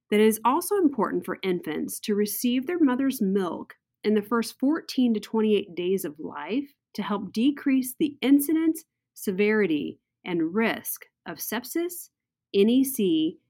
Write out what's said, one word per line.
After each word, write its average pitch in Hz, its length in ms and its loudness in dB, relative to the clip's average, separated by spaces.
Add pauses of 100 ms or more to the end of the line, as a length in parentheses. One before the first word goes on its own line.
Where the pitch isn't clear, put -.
(100)
that 208 100 4
it 220 60 6
is 220 180 2
also 320 320 0
important 220 480 0
for - 180 -6
infants 170 580 -4
to 214 140 -2
receive 240 520 -2
their 349 140 -4
mother's 262 420 2
milk 190 520 -2 (280)
in 214 120 2
the 214 80 2
first 226 360 -4
fourteen 254 560 0
to 214 60 -2
twenty-eight 214 540 0
days 180 300 -2
of 151 140 -8
life 165 540 -6 (220)
to 214 80 -6
help 202 300 -6
decrease 262 680 0
the - 200 0
incidence, 311 640 2 (300)
severity, 202 840 0 (240)
and 170 300 -2
risk 208 520 -2 (180)
of - 140 -12
sepsis, 330 680 -8 (440)
N 202 160 4
E 254 140 4
C, 180 560 0 (120)